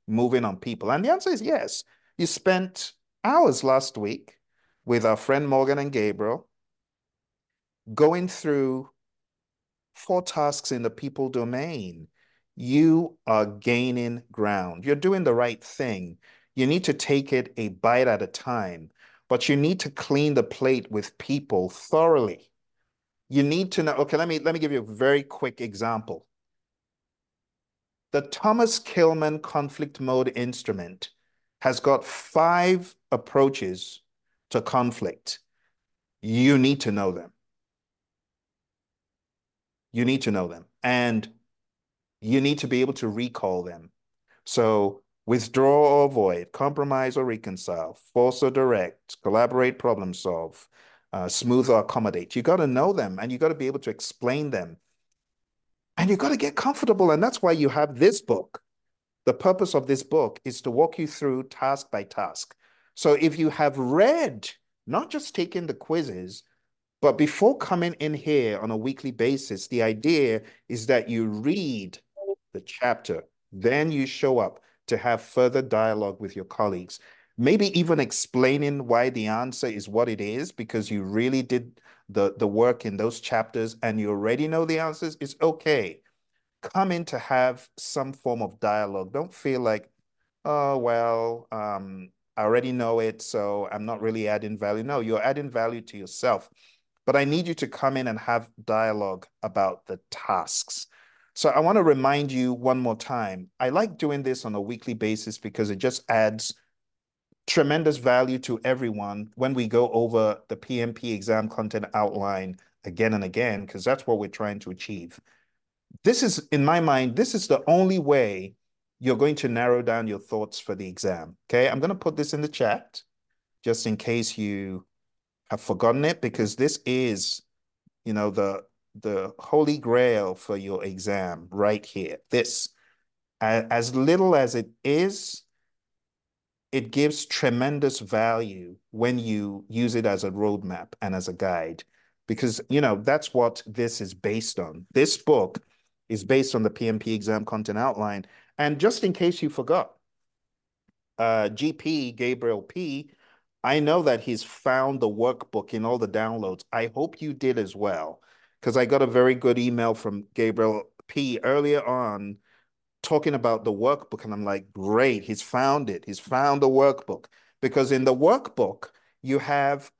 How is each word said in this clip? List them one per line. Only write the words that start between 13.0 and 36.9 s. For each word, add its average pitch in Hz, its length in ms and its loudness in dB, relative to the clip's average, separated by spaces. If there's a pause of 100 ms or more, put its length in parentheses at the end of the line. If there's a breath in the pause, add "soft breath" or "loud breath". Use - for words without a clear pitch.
are 107 180 4
gaining 120 840 -2
ground. 98 540 -2
You're 143 100 2
doing 185 280 0
the 123 120 4
right 120 280 0
thing. 92 540 -6 (380 soft breath)
You 131 100 2
need 175 200 2
to 147 80 2
take 139 400 -2
it 127 240 -2
a 107 120 -4
bite 120 380 2
at 107 160 2
a - 20 -4
time, 90 640 -8 (400 soft breath)
but 123 180 0
you 143 80 4
need 165 260 2
to 143 100 -8
clean 147 420 0
the 127 80 4
plate 131 500 0
with 104 280 -6
people 110 500 -2
thoroughly. 156 840 2 (800)
You 139 140 4
need 175 300 0
to 165 100 0
know, 151 100 0
okay, 143 240 0
let 165 100 0
me, 156 120 -2
let 165 160 0
me 165 40 -6
give 151 120 -2
you 131 80 0
a 107 120 -8
very 135 300 4
quick 135 400 -8
example. 110 640 -6 (1900)
The 143 100 2
Thomas 226 580 0
Kilman 156 640 2
conflict 143 560 -6
mode 127 360 0
instrument 101 760 -6 (500)
has 131 180 0
got 135 240 2
five 175 920 0 (160)
approaches 131 880 0 (480)
to 123 100 0
conflict. - 760 -4 (880)
You 123 340 6
need 135 240 2
to 113 100 -2